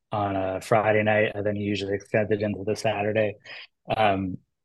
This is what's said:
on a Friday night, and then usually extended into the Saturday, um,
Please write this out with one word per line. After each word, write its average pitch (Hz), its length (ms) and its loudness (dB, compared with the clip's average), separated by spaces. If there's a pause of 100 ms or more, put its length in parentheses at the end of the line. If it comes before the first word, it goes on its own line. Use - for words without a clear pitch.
(120)
on 101 240 -2
a 95 240 -2
Friday 107 420 4
night, 107 320 4
and 101 100 -6
then 104 120 0
usually 101 380 -2
extended 104 480 0
into 101 220 -4
the 104 120 -2
Saturday, 104 580 0 (600)
um, 98 420 0 (260)